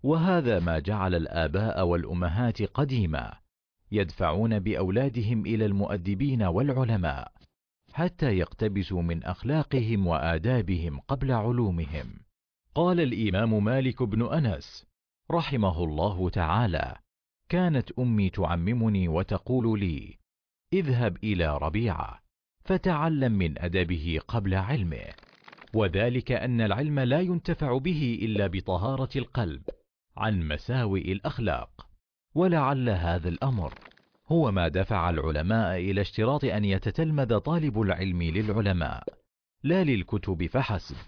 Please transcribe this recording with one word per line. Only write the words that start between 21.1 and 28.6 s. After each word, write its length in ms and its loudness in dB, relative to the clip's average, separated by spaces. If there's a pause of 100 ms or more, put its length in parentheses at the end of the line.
إلى 340 2
ربيعة 640 -2 (440)
فتعلم 680 0
من 260 0
أدبه 680 0
قبل 260 0
علمه'، 600 -2 (600)
وذلك 580 2
أن 280 0
العلم 400 0
لا 200 2
ينتفع 580 0
به 440 0
إلا 240 0
بطهارة 720 -2